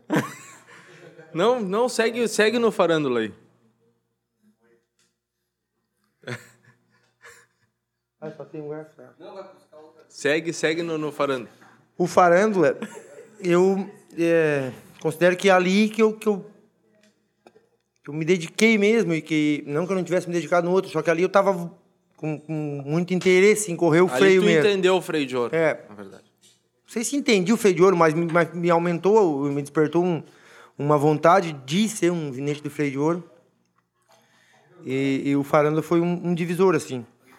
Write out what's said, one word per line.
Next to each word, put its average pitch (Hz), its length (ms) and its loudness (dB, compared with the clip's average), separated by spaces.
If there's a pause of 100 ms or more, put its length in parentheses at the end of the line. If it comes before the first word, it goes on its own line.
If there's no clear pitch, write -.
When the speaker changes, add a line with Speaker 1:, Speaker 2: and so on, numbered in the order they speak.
Speaker 1:
<laughs> - 1300 -10
Não, 220 280 0
não, 208 280 -2
segue, 233 380 -2
segue 220 300 0
no 233 140 2
farândola 156 480 0
aí. 107 140 -4 (4000)
Speaker 2:
Ah, 156 100 -12
só 147 120 -18
tem 156 180 -14
um 147 80 -12
garfo, 151 320 -14
né? 127 80 -20 (1000)
Speaker 1:
Segue, 160 420 -4
segue 160 300 -4
no, 165 160 -6
no 151 140 -6
farândola. 135 380 -4 (480)
Speaker 2:
O 180 100 0
farândola, 180 720 4 (600)
eu, 190 500 0 (280)
é, 156 540 0 (300)
considero 170 360 2
que 190 120 2
é - 20 6
ali 185 380 4
que 214 120 -2
eu... 220 120 4
Que 214 140 -6
eu, 196 180 -2 (1600)
que - 60 -18
eu 143 40 -12
me 156 120 -6
dediquei 190 520 2
mesmo, 202 360 2
e 156 80 -2
que, 151 460 -2
não 147 180 -4
que 185 80 -6
eu - 20 -2
não 185 80 -4
tivesse 170 240 -4
me 170 60 -8
dedicado 170 340 -2
no 180 60 0
outro, 185 180 0
só 156 100 -4
que 151 80 -2
ali 165 120 0
eu 185 80 0
tava 185 420 0 (460)
com, 156 220 -6
com 151 460 -8
muito 170 280 -2
interesse 185 580 2
em 170 40 -4
correr 165 260 4
o 180 80 4
Speaker 1:
Ali 123 80 -2
Speaker 2:
freio 190 240 6
Speaker 1:
tu 175 40 2
Speaker 2:
mesmo. 165 220 4
Speaker 1:
entendeu 190 300 2
o 170 40 -2
freio 156 240 -4
de 127 120 -6
ouro, 120 180 -2
Speaker 2:
É. 160 320 -2
Speaker 1:
na 104 80 -20
verdade. 98 280 -18
Speaker 2:
Não - 680 -20
sei 233 120 -6
se 277 120 -6
entendi 214 380 2
o 226 40 2
freio 185 180 2
de 165 80 4
ouro, 190 120 6
mas 160 180 4
me, 170 120 -2
mas 165 280 0
me 175 160 -2
aumentou, 170 720 2
me 143 180 -2
despertou 156 420 0
um, 175 200 -2 (540)
uma 147 200 2
vontade 160 560 2
de 143 340 -4
ser 175 240 -2
um 160 200 -6
vinete 143 320 -6
do 147 60 -10
freio 143 220 -4
de 131 60 -8
ouro. 170 260 -2 (1600)
E, 135 400 -2
e 139 100 0
o 143 80 0
Farândola 151 400 2
foi 170 160 0
um, 175 300 -2
um 175 40 0
divisor, 175 400 0
assim. 131 320 -6 (340)